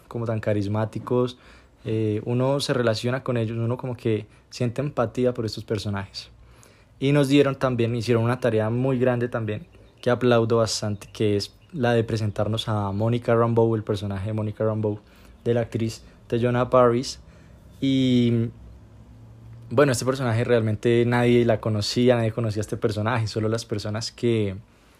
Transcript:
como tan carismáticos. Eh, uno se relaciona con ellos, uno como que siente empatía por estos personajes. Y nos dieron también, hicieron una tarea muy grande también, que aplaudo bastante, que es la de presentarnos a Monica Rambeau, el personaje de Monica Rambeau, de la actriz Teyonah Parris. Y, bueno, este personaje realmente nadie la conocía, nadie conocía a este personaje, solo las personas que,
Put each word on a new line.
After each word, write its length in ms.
como 180
tan 140
carismáticos. 1000
Eh, 400
uno 340
se 140
relaciona 480
con 160
ellos, 180
uno 220
como 180
que 300
siente 320
empatía 500
por 140
estos 180
personajes. 640
Y 140
nos 160
dieron 260
también, 420
hicieron 260
una 180
tarea 280
muy 300
grande 300
también, 380
que 80
aplaudo 480
bastante, 560
que 220
es 180
la 220
de 100
presentarnos 640
a 240
Monica 420
Rambeau, 400
el 100
personaje 420
de 80
Monica 300
Rambeau, 360
de 100
la 80
actriz 400
Teyonah 420
Parris. 520
Y, 680
bueno, 220
este 120
personaje 400
realmente 600
nadie 380
la 160
conocía, 560
nadie 160
conocía 280
a 20
este 140
personaje, 500
solo 220
las 160
personas 480
que, 440